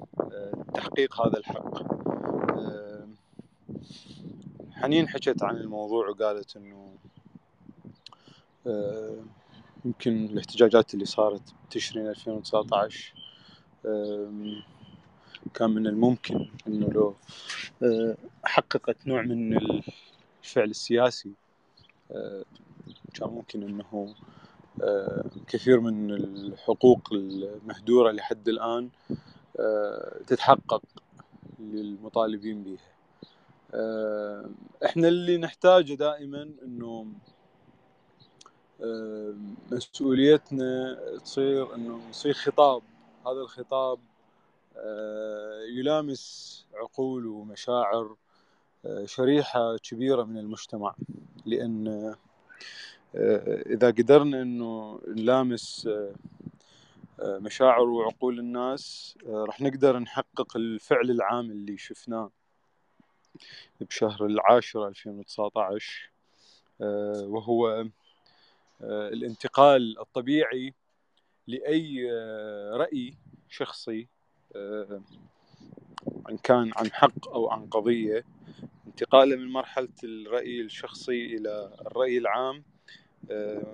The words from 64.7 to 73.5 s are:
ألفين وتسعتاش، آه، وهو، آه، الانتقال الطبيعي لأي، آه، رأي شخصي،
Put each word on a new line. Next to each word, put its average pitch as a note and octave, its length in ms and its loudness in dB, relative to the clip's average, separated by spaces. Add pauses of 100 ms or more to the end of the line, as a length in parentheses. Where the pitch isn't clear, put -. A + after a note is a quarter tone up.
ألفين G2+ 320 -12
وتسعتاش، G#2 920 -4 (720)
آه، G#2 460 -4
وهو، A2+ 400 0 (1120)
آه، G#2+ 280 -6
الانتقال A#2+ 920 4
الطبيعي B2+ 720 -2 (760)
لأي، C3+ 640 -4
آه، G#2+ 640 -8
رأي C#3 400 -4 (320)
شخصي، A#2 580 -8 (480)